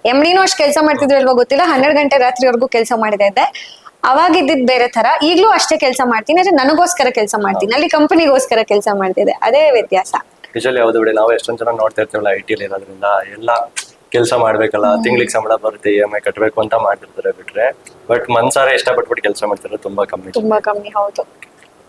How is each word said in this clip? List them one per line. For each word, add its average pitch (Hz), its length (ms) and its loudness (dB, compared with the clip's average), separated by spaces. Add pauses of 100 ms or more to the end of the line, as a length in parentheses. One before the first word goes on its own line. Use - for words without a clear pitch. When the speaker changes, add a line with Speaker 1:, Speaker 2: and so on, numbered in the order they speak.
Speaker 1:
ಎಂ 262 160 2
ಡಿನೂ 359 200 4
ಅಷ್ಟ್ 370 160 0
ಕೆಲ್ಸ 285 240 0
ಮಾಡ್ತಿದ್ರು 285 360 2
ಅಲ್ವಾ 262 160 2
ಗೊತ್ತಿಲ್ಲ, 247 320 2
ಹನ್ನೆರಡು 285 300 2
ಗಂಟೆ 285 220 2
ರಾತ್ರಿವರೆಗೂ 247 500 2
ಕೆಲ್ಸ 226 280 -2
ಮಾಡ್ತಾ 214 300 0
ಇದ್ದೆ. - 500 -2 (280)
ಅವಾಗ 311 320 2
ಇದ್ದಿದ್ 277 320 0
ಬೇರೆ 247 200 2
ತರ, 226 180 -2 (180)
ಈಗ್ಲೂ 359 260 4
ಅಷ್ಟೇ 349 280 2
ಕೆಲ್ಸ 269 260 0
ಮಾಡ್ತೀನಿ, 240 380 0
ಆದ್ರೆ 370 140 2
ನನಗೋಸ್ಕರ 294 540 2
ಕೆಲ್ಸ 214 280 -2
ಮಾಡ್ತೀನಿ, 196 360 -2
ಅಲ್ಲಿ 302 160 0
ಕಂಪನಿಗೋಸ್ಕರ 302 720 2
ಕೆಲ್ಸ 208 300 0
ಮಾಡ್ತಿದ್ದೆ, 196 380 0
ಅದೇ 294 400 2
ವ್ಯತ್ಯಾಸ. 190 420 0 (440)
Speaker 2:
Usually 123 240 0
ಹೌದು 113 180 2
ಬಿಡಿ, 110 140 2
ನಾವು 110 200 2
ಎಷ್ಟೊಂದ್ 117 260 -4
ಜನ 113 60 -6
ನೋಡ್ತಾ 110 360 -2
ಇರ್ತೀವಲ್ಲ 107 260 -4
ಐ 98 120 0
ಟಿ 110 140 -6
ಅಲ್ಲಿ 101 120 -6
ಇರೋದ್ರಿಂದ, 95 380 -10 (280)
ಎಲ್ಲ 110 180 -8 (640)
ಕೆಲ್ಸ 120 220 0
ಮಾಡ್ಬೇಕಲ್ಲ, 107 600 0
Speaker 1:
ಹ್ಮ್. 110 100 0
Speaker 2:
ತಿಂಗ್ಳಿಗೆ 120 280 0
ಸಂಬಳ 110 240 -2
ಬರುತ್ತೆ, 107 360 -4
ಇ 101 60 2
ಎಂ 104 200 0
ಐ - 20 -6
ಕಟ್ಬೇಕು 104 420 -2
ಅಂತ 107 120 -4
ಮಾಡ್ತಿರ್ತಾರೆ 101 640 -4
ಬಿಟ್ರೆ, 110 380 -4 (340)
but 120 240 -2
ಮನ್ಸಾರೆ 131 420 2
ಇಷ್ಟಪಟ್ಬಿಟ್ಟು 120 480 -2
ಕೆಲ್ಸ 104 200 -4
ಮಾಡ್ತಿರೋದು 104 400 -6
ತುಂಬಾ 101 220 -4
ಕಮ್ಮಿ. 92 260 -10
Speaker 1:
ತುಂಬಾ 214 280 0
ಕಮ್ಮಿ, 208 300 -6
ಹೌದು. 202 640 -8 (360)